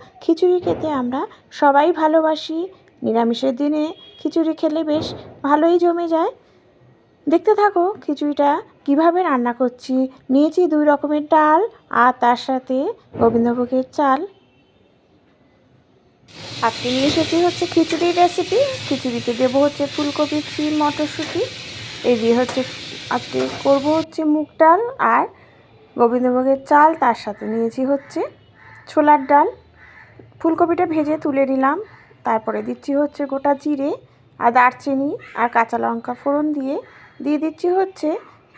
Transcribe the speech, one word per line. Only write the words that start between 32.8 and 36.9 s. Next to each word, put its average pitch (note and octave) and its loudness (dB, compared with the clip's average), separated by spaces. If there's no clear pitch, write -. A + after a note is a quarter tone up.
হচ্ছে C#4+ -4
গোটা C#4 -2
জিরে D4 -4
আর A#3+ 4
দারচিনি C4+ 0
আর A#3+ 0
কাঁচা A#3 0
লঙ্কা A#3 -4
ফোড়ন C#4+ -2
দিয়ে, C#4 -4